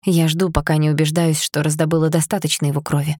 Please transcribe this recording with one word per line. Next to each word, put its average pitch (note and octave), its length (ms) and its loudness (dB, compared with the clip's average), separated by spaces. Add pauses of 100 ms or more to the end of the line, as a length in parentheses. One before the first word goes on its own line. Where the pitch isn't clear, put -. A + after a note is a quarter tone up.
Я E3 220 2
жду, E3 240 0
пока D#3 260 0
не D3+ 120 2
убеждаюсь, D#3 520 0
что - 220 -4
раздобыла D#3 460 0
достаточно D#3+ 580 -2
его C#3+ 140 -2
крови. D3+ 380 -2